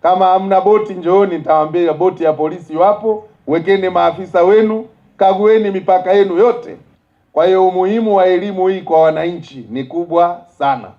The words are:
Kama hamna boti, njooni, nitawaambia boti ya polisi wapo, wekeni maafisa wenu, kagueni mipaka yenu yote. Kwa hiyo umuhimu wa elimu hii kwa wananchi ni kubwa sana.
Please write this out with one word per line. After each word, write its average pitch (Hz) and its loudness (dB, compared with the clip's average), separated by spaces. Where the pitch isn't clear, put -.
Kama 185 2
hamna 190 2
boti, 202 2
njooni, 180 0
nitawaambia 156 0
boti 180 -2
ya 156 2
polisi 156 -6
wapo, 208 0
wekeni 185 0
maafisa 175 -2
wenu, 220 2
kagueni 208 2
mipaka 185 0
yenu 196 2
yote. 190 0
Kwa 156 0
hiyo 190 2
umuhimu 202 0
wa 185 4
elimu 185 -2
hii 190 -4
kwa 160 0
wananchi 156 -4
ni 131 -8
kubwa 170 -4
sana. 120 -4